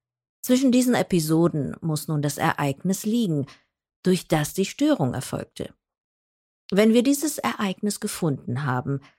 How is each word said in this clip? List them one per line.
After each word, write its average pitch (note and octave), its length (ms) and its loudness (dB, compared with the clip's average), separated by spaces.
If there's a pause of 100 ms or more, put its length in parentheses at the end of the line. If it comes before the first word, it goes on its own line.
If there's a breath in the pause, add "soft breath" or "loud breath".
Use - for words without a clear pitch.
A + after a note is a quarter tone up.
(440)
Zwischen B3+ 280 4
diesen B3 240 4
Episoden D#3+ 840 2
muss D#3 260 -4
nun D3+ 140 -2
das C#3+ 160 -2
Ereignis D3+ 680 -2
liegen, G#3 420 0 (560 loud breath)
durch F#3 240 0
das D3+ 260 0
die F#3+ 120 -2
Störung C4+ 480 0
erfolgte. - 600 -8 (1000)
Wenn G#3+ 220 6
wir A#3+ 100 6
dieses C#4 360 0
Ereignis G#3 600 -4
gefunden C#3+ 640 -4
haben, C#3 380 -4 (180 soft breath)